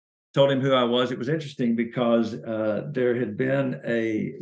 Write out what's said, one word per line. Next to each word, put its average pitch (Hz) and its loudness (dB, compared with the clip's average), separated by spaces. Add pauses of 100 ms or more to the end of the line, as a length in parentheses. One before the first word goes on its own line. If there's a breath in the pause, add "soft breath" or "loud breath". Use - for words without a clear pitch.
(340)
told 139 6
him 131 0
who 135 2
I 127 4
was. 120 2
It 123 -6
was 123 -4
interesting 143 -2
because, 117 0
uh, 110 -4
there 123 2
had 110 -4
been 131 -2
a 113 -2